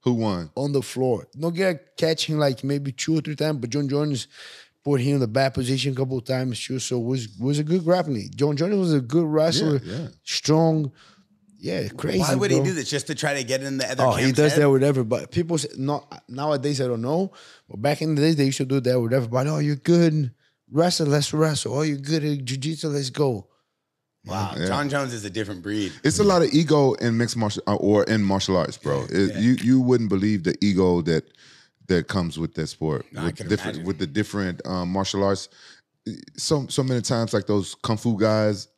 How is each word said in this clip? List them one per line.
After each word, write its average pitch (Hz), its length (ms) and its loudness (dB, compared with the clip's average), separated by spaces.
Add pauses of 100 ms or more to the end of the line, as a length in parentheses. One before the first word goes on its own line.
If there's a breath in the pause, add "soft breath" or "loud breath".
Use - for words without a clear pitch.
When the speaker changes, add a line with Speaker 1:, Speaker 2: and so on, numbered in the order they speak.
Speaker 1:
Who 127 100 2
won? 98 420 0
Speaker 2:
On 143 180 -2
the 139 100 0
floor. 127 440 -2 (100)
Nogueira 170 440 -2 (160)
catching, 160 420 0
like, 143 240 0
maybe 139 300 -2
two - 260 -2
or - 40 0
three 156 120 -8
times, 151 260 -2
but 117 100 -6
John 143 180 -2
Jones 143 400 -2 (560 loud breath)
put 143 160 2
him 139 140 2
in 139 60 2
the 123 80 2
bad 135 260 0
position 131 380 -2
a 127 40 -4
couple 131 220 -2
of 113 60 -8
times 127 400 -4
too. 131 160 -6
So 123 200 -4
it 113 40 -4
was, 120 240 -4 (120)
was 143 180 0
a 151 60 -2
good 170 200 0
grappling. 156 520 0
John 143 200 0
Jones 180 200 0
was 180 160 2
a 143 80 4
good 135 260 0
wrestler, 156 560 2
Speaker 1:
Yeah, 101 140 -8
yeah. 160 120 -8 (160)
Speaker 2:
strong. 156 680 2 (640 soft breath)
Yeah, 170 280 -4 (100)
crazy, 190 220 -2
Speaker 3:
Why 151 160 2
would 196 160 0
Speaker 2:
bro. 131 80 4
Speaker 3:
he 135 100 2
do 190 60 0
this? 135 160 -4
Just 143 160 -4
to 156 80 -6
try 143 200 -2
to 139 100 -4
get 131 180 -2
in 135 160 -4
the 127 100 -2
other 127 160 -2
Speaker 2:
Oh, 123 100 4
he - 100 0
Speaker 3:
camp's 135 120 2
Speaker 2:
does 151 180 6
Speaker 3:
head? 151 80 6
Speaker 2:
that 143 80 6
with 131 120 6
everybody. 127 440 0
People 170 320 -2
say, 131 100 -4 (100)
not, 139 500 -6
nowadays, 139 520 -2
I 127 80 0
don't 117 140 -2
know. 170 280 0 (400 loud breath)
But 101 100 -14
back 143 220 0
in 156 140 0
the 143 40 2
days, 160 140 6
they 143 120 2
used 135 120 -2
to 143 80 0
do 135 140 0
that 123 200 2
with 117 120 0
everybody. 127 360 0
"Oh, 156 100 -2
you're 147 180 0
good 170 360 4
in 147 180 0 (400)
wrestling, 165 400 2
let's 143 220 0
wrestle. 151 460 0
Oh, 151 40 0
you're 147 160 -2
good 147 260 -2
at 143 200 -2
jiu-jitsu, 139 440 -6
let's 143 220 -4
go." 127 360 -2 (800)
Speaker 3:
Wow, 90 320 -4
Speaker 1:
Yeah. 80 100 -4
Speaker 3:
John 139 220 -2
Jones 135 260 -2
is 107 100 -10
a 104 60 -6
different 98 320 -8
breed. 101 300 -4 (120)
Speaker 1:
It's 156 160 2
a 208 40 6
lot 185 180 6
of 147 100 2
ego 147 420 6
in 117 220 0
mixed 117 200 0
martial, 107 320 -2
uh, 104 80 4
or 104 280 4
in 110 180 2
martial 98 340 2
arts, 80 200 0
bro. 69 240 -2 (100)
Speaker 3:
Yeah, 82 80 0
Speaker 1:
It, 95 160 4
Speaker 3:
yeah. - 60 -6
Speaker 1:
you, 120 120 6 (100)
you 131 180 4
wouldn't 123 300 2
believe 101 340 2
the 90 160 0
ego 92 420 4
that, 78 220 2 (640 soft breath)
that 85 200 2
comes 85 300 -2
with 82 160 -6
that 78 140 -4
sport, 78 440 -6
Speaker 3:
No, - 100 -10
I - 40 -6
Speaker 1:
with 82 100 -4
Speaker 3:
can - 120 -12
Speaker 1:
different, 104 280 -4
Speaker 3:
imagine. 113 100 -8
Speaker 1:
with 160 120 -4
the - 80 -4
different, 95 600 -4
um, 90 240 -4
martial 95 340 -2
arts. 98 240 0 (880 loud breath)
So, 143 320 -2
so - 140 -2
many 127 180 0
times, 117 320 -2
like, 104 140 0
those 101 360 0
kung 113 140 0
fu 110 220 -2
guys 107 600 2